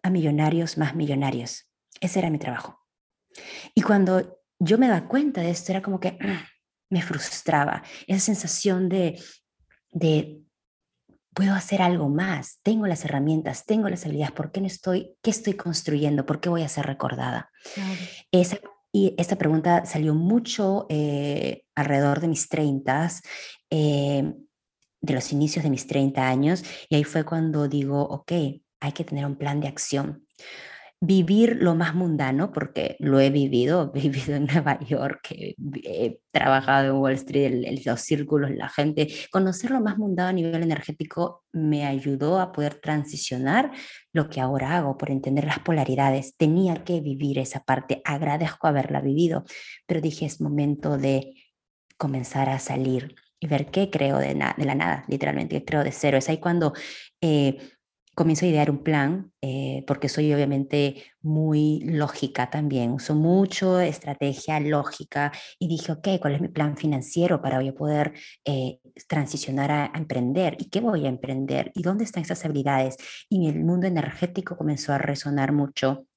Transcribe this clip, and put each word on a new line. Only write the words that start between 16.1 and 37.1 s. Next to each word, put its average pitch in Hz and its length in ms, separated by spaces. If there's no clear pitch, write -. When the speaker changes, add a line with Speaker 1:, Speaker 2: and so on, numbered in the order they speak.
Speaker 1:
¿Por 156 140
qué 175 80
voy 170 140
a 147 60
ser 143 180
recordada?". 127 640
Speaker 2:
Claro. 190 260
Speaker 1:
Esa, 180 260
y 190 260
esta 175 180
pregunta 165 500
salió 151 280
mucho, 196 760
eh, 143 760
alrededor 143 460
de 170 80
mis 147 200
treintas, 143 720
eh, 143 640
de - 140
los - 180
inicios 151 320
de 147 60
mis 131 160
treinta 135 420
años, 147 360
y 156 80
ahí 147 80
fue 151 200
cuando 156 440
digo, 143 340
"Ok, 139 300
hay 143 140
que 165 100
tener 143 220
un 139 100
plan 143 240
de 143 80
acción". 143 560
Vivir 196 600
lo 175 140
más 165 200
mundano, 156 560
porque - 480
lo 135 220
he 139 80
vivido, 139 640
<laughs> - 20
he 139 60
vivido 139 360
en 143 100
Nueva 143 340
York, 135 520
he, - 220
he 110 360
trabajado 135 640
en 135 80
Wall 135 100